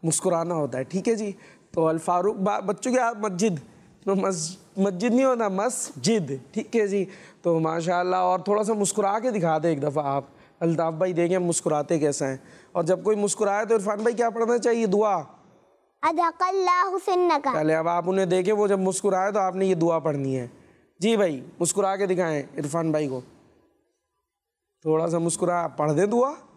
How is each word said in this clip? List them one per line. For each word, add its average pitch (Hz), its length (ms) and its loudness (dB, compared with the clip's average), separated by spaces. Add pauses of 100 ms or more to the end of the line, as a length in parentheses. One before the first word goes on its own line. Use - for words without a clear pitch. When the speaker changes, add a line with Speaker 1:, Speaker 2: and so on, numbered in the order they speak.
Speaker 1:
مسکرانا 170 520 0
ہوتا 135 220 -2
ہے، 131 60 -4
ٹھیک 185 260 -4
ہے 226 60 2
جی۔ 208 160 -6 (400)
تو 165 160 2
الفاروق 175 480 0
با-، 202 260 -2
بچوں 208 320 -4
کے 254 60 4
آپ 233 180 0
مسجد، 196 420 -2 (460)
تو 196 100 0
مس-، 185 400 -4 (220)
مسجد 190 260 0
نہیں 247 220 4
ہوتا، 233 220 2
مسجد، 190 840 -2 (200)
ٹھیک - 240 -6
ہے 214 120 4
جی۔ 196 180 0 (360)
تو 165 180 2
ماشاءاللہ، 175 560 0
اور 185 240 2
تھوڑا 208 240 0
سا 214 100 0
مسکرا 202 460 0
کے 247 120 0
دکھا 170 260 2
دیں 160 120 2
ایک 147 140 0
دفعہ 147 220 -2
آپ۔ 139 180 -2 (360)
الطاف 165 340 0
بھائی 180 200 -2
دیکھیں 170 240 2
مسکراتے 160 640 0
کیسا 143 280 0
ہیں۔ 131 100 -4 (340)
اور 175 120 -2
جب 175 200 0
کوئی 208 140 2
مسکرائے 208 480 0
تو 226 100 2
عرفان 208 220 -2
بھائی 220 180 0
کیا 233 140 0
پڑھنا 226 280 0
چاہیے؟ 233 280 2
دعا۔ 202 360 2 (880)
Speaker 2:
اضحک 330 340 0
اللہ 370 520 0 (100)
سنک۔ 349 480 2
Speaker 1:
چلے، 156 220 2
اب 160 120 0
آپ 170 200 0
انہیں 190 180 2
دیکھیں، 185 280 2
وہ 208 140 2
جب 196 120 2
مسکرائے 190 520 0
تو 208 80 0
آپ 185 160 0
نے 190 100 0
یہ 185 100 2
دعا 165 240 2
پڑھنی 139 400 -2
ہے۔ 120 80 -8 (520)
جی 220 180 2
بھائی، 151 280 0 (140)
مسکرا 190 360 0
کے 196 100 0
دکھائیں 170 380 0 (140)
عرفان 160 340 -2
بھائی 151 160 0
کو۔ 131 140 -6 (1600)
تھوڑا 160 260 0
سا 170 100 0
مسکرا، 170 500 0
پڑھ 151 260 -2
دیں 170 120 2
دعا۔ 240 280 2 (240)